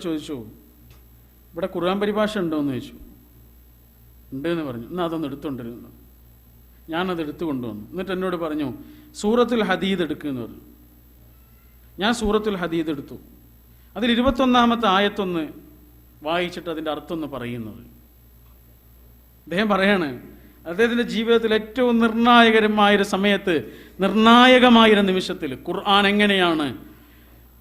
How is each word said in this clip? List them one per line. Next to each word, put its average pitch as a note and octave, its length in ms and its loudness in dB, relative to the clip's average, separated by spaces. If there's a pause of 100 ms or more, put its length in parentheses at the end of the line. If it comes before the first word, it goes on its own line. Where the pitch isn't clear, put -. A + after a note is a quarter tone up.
ചോദിച്ചു, D#3 300 -6 (1160)
"ഇവിടെ E3+ 220 -6
ഖുർആൻ F3+ 280 -2
പരിഭാഷ G#3 300 -2 (100)
ഉണ്ടോ?" D#3+ 200 -2
എന്ന് C#3+ 120 -2
ചോദിച്ചു. - 220 -10 (1400)
"ഉണ്ട്" C#3 200 -6
എന്ന് E3+ 160 -4
പറഞ്ഞു. A#2 240 -10
"എന്നാ F3 160 -4
അതൊന്ന് D#3+ 220 -6
എടുത്തുകൊണ്ടിരുന്നു." B2+ 600 -12 (1040)
ഞാനത് F3+ 320 -4
എടുത്തു D#3 240 -8
കൊണ്ടുവന്നു. A#2 420 -8
എന്നിട്ട് F#3 260 -8
എന്നോട് F#3 280 -4
പറഞ്ഞു, D3+ 240 -6 (520)
"സൂറത്തുൽ A#3 500 0
ഹദീദ് F#3 360 -2
എടുക്ക്" D3 260 -8
എന്ന് B2 120 -8
പറഞ്ഞു. - 180 -16 (1400)
ഞാൻ A3 180 0
സൂറത്തുൽ G#3 420 -2
ഹദീദ് E3 320 -4
എടുത്തു. C3+ 220 -12 (800)
അതിൽ A3 200 0
ഇരുപത്തൊന്നാമത്തെ B3 680 2 (100)
ആയത്തൊന്ന് G3 480 -2 (840)
വായിച്ചിട്ട് E3+ 480 -4
അതിൻ്റെ D#3 200 -6
അർത്ഥം D3 220 -10
ഒന്ന് D#3 180 -8
പറയുന്നത്. A#2+ 480 -10 (1600)
അദ്ദേഹം F#3 300 -2
പറയാണ്, F#3+ 340 2 (600)
അദ്ദേഹത്തിൻ്റെ A3+ 460 0
ജീവിതത്തിൽ A3+ 400 0
ഏറ്റവും A#3 480 0
നിർണായകരമായൊരു A3 1120 4
സമയത്ത്, G3 400 0 (480)
നിർണായകമായൊരു A3+ 1080 6
നിമിഷത്തിൽ F3+ 400 -4 (160)
ഖുർആൻ G3 460 2
എങ്ങനെയാണ് F#3+ 540 2 (960)